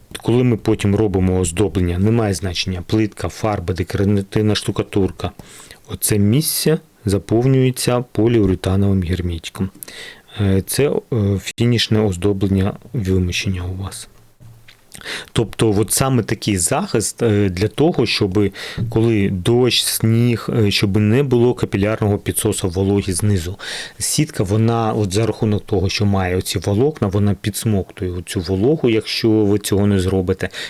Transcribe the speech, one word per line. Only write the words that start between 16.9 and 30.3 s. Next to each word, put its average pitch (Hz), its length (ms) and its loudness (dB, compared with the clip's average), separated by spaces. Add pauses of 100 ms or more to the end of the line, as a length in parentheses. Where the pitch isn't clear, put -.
е, 104 280 2
для 92 180 0
того, 143 380 2
щоб 101 460 0 (380)
коли 113 400 2
дощ, 117 540 2
сніг, 113 680 0
е, 107 220 2
щоб 98 260 0
не 107 260 4
було 123 300 4
капілярного 104 640 0
підсосу 95 520 -2
вологі 98 440 0
знизу. 92 440 -2 (420)
Сітка, - 440 -2
вона 110 500 2
от 104 200 -2
за 110 120 0
рахунок 107 400 -2
того, 95 240 0
що - 160 -2
має 95 320 0
оці 95 220 -4
волокна, 107 480 0
вона 101 260 2
підсмоктує 98 760 -4
оцю 90 280 -8
вологу, 101 500 0
якщо 110 400 0
ви 104 300 2
цього 101 280 0
не 101 120 2
зробите, 92 500 -2 (200)